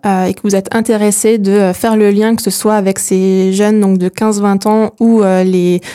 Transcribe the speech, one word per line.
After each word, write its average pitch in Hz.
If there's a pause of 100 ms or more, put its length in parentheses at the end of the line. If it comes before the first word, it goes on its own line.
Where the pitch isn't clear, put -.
euh, 190
et 190
que -
vous 196
êtes 190
intéressé 220
de, 196
euh, 196
faire 220
le 208
lien, 214
que 220
ce 196
soit 214
avec 196
ces 190
jeunes, 208
donc 196
de 180
quinze 214
vingt 196
ans 214
ou, 226
euh, 185
les 180 (140)